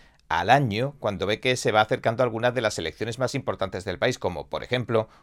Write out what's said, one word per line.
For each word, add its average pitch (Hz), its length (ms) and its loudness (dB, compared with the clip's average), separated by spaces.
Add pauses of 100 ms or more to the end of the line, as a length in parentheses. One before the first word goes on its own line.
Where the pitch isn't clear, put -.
(280)
al 87 220 2
año 131 480 2
cuando 101 280 -2
ve 107 120 0
que 127 160 0
se 123 160 0
va 107 120 6
acercando 117 420 0
alguna 113 260 0
de 123 120 -2
las 107 140 0
elecciones 107 440 -6
más 127 160 -2
importantes 98 480 -4
del 90 160 -6
país, 123 180 0
como, 82 300 -6
por - 160 -6
ejemplo, 117 440 0 (140)